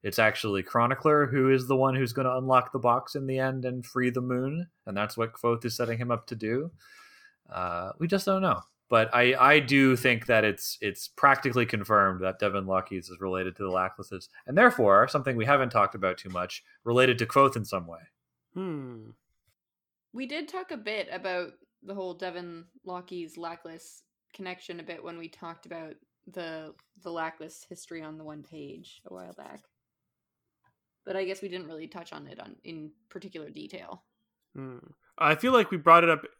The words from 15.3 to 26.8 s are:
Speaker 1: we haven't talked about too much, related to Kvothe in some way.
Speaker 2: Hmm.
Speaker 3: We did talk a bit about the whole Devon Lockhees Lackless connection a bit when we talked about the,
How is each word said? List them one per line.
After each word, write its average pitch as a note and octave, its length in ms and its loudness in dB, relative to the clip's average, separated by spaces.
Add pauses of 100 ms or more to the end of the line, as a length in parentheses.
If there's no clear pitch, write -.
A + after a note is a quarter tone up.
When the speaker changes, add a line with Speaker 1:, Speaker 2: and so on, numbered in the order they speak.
Speaker 1:
we A2+ 80 0
haven't C3+ 260 2
talked G#2 240 2
about F#2 220 -2
too - 140 -16
much, F2+ 340 -8 (200)
related B2 340 4
to A#2 80 0
Kvothe C#3 300 4
in G#2+ 100 -4
some F2+ 200 -6
way. E2 140 -16 (540)
Speaker 2:
Hmm. C3 560 -10 (1040)
Speaker 3:
We B3+ 120 -8
did D4 220 -8
talk F#4 220 -10
a D4+ 80 -8
bit G#3 340 -6
about F3+ 380 -6 (320)
the G3 120 -14
whole F#3 200 -8
Devon F3 500 -12 (220)
Lockhees F3+ 500 -12
Lackless E3+ 680 -14 (280)
connection F3+ 480 -14
a D#3+ 40 -16
bit E3+ 200 -14
when E3+ 140 -14
we E3 100 -16
talked E3 380 -16
about D#3+ 280 -14 (380)
the, D#3+ 420 -12 (280)